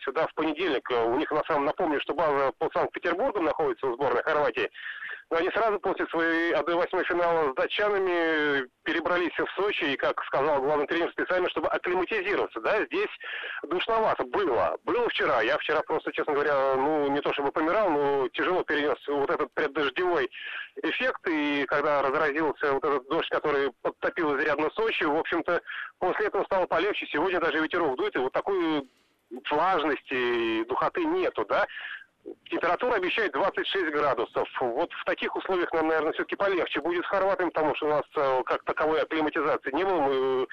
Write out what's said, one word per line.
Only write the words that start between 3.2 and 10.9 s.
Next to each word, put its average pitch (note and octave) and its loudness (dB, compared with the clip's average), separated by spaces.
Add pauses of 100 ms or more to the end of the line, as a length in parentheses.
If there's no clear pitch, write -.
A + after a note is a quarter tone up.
находится C#3 0
у C3 0
сборной A#2+ 2
Хорватии. C#3+ 0 (600)
Но - 2
они F3 2
сразу G#3 2
после F3+ -2
своей E3 0
А D3 2
Д E3+ 0
восьмой F3 0
финала E3+ 2
с - -10
датчанами E3+ 0 (140)
перебрались F3 0
в D3+ -2
Сочи, F#3+ -2
и, C#3 0
как D3 -2
сказал D3 2
главный D3 2
тренер, E3 0